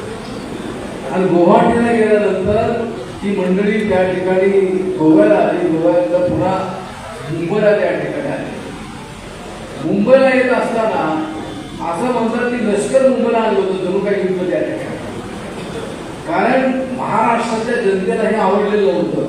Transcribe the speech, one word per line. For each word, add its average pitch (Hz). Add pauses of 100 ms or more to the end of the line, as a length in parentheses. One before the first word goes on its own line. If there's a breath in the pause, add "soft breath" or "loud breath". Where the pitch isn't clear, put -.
(1120)
आणि 185
गुवाहाटीला 220
गेल्यानंतर 214 (380)
ही 202
मंडळी 190
त्या 185 (100)
ठिकाणी 185 (380)
गोव्याला 156
आली, 180
गोव्याला 170
पुन्हा 180 (760)
मुंबईला 180
त्या 135
ठिकाणी -
आली. - (1400)
मुंबईला 247
येत 254
असताना 220 (560)
असं 185
म्हणतात 240
की 226
लष्कर 262
मुंबईला 226
आलं 208
होतं, 185
जणू 185
काही 202
युद्ध 180
त्या 156
ठिकाणी. - (1300)
कारण 247 (240)
महाराष्ट्राच्या 233
जनतेला 196
हे 214
आवडलेलं 202
नव्हतं 165